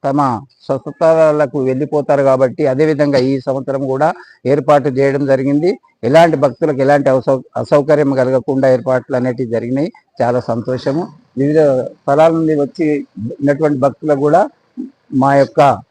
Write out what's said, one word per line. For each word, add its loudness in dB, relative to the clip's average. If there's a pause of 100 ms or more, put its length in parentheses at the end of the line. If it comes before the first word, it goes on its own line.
తమ -2 (200)
స్వస్థలాలకు 0
వెళ్ళిపోతారు. 0
కాబట్టి 2
అదేవిధంగా 0
ఈ 0
సంవత్సరం -6
కూడా -2 (320)
ఏర్పాటు 2
చేయడం 0
జరిగింది. 0 (240)
ఎలాంటి 4
భక్తులకు -2
ఎలాంటి 2
అసౌ-, 0 (140)
అసౌకర్యం 0
కలగకుండా 0
ఏర్పాట్లు -2
అనేటివి -4
జరిగినాయి. -4 (300)
చాలా 0
సంతోషము. -6 (300)
వివిధ 2 (420)
స్థలాల 2
నుండి 0
వచ్చి -4 (100)
ఉన్నటువంటి -2
భక్తులకు -2
కూడా 2 (640)
మా 2
యొక్క 2 (300)